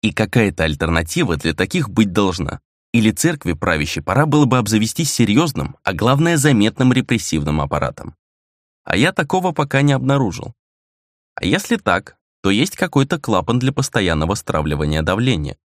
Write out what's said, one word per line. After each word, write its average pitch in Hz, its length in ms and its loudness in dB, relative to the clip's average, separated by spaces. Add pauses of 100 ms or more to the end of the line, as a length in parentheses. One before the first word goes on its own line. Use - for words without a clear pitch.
И 107 120 -2
какая-то 101 500 0
альтернатива 82 720 -2
для 80 180 -2
таких 107 360 -2
быть 98 240 2
должна. 92 480 -2 (320)
Или 110 180 4
церкви 143 420 -2
правящей 78 480 -2
пора 120 240 0
было 151 200 4
бы 127 120 2
обзавестись 110 540 0
серьёзным, 113 720 0
а 98 100 -2
главное, 139 440 2
заметным 127 560 4
репрессивным 78 680 0
аппаратом. 69 540 -6 (680)
А - 120 -2
я 139 160 2
такого 180 400 -2
пока 139 300 0
не 143 120 4
обнаружил. 131 600 -2 (800)
А - 100 -6
если 202 300 0
так, - 420 -2 (240)
то 98 80 0
есть 110 260 0
какой-то 147 440 0
клапан 113 400 0
для 131 140 -2
постоянного 90 600 0
стравливания 76 680 -2
давления. 90 640 -2